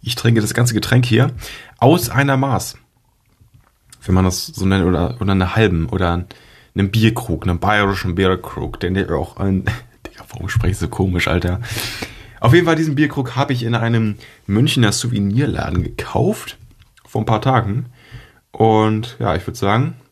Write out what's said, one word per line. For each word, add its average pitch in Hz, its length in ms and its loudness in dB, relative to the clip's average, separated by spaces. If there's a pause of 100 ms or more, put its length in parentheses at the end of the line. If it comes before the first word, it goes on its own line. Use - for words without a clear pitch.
ich 117 140 -6
trinke 117 260 2
das 104 120 -4
ganze 120 200 0
Getränk 123 320 2
hier 123 260 2 (460)
aus 165 320 4
einer 139 280 0
Maß. 131 400 -2 (1300)
Wenn 92 120 2
man 92 100 4
das 92 220 -2
so 95 180 -6
nennt, 95 200 2
oder, 87 340 0
oder 95 140 -2
einer 92 220 0
halben, 87 340 2
oder 87 360 -2 (500)
einem 95 160 0
Bierkrug, 110 520 0
einem 87 160 0
bayerischen 98 560 0
Bierkrug, - 640 -2
den 90 160 -2
ich 95 140 0
auch 71 280 -4
ein, 95 260 0
<laughs> - 420 -8
Digga, - 240 -18
warum 87 200 -10
spreche - 220 0
ich 95 60 -4
so 85 100 -4
komisch, 90 400 0
Alter? 90 320 0 (800)
Auf 120 140 6
jeden 175 120 6
Fall, 165 100 2
diesen 156 200 0
Bierkrug 143 400 -2
habe 139 180 -2
ich 123 100 -4
in 117 120 0
einem 113 400 0 (320)
Münchner 110 440 2
Souvenirladen 117 920 -2
gekauft, - 720 -4 (500)
vor 110 140 -4
ein 110 40 -2
paar 110 160 2
Tagen. 123 460 0 (640)
Und 110 680 2
ja, 101 160 0
ich 95 100 -6
würd - 120 -10
sagen 117 380 0 (160)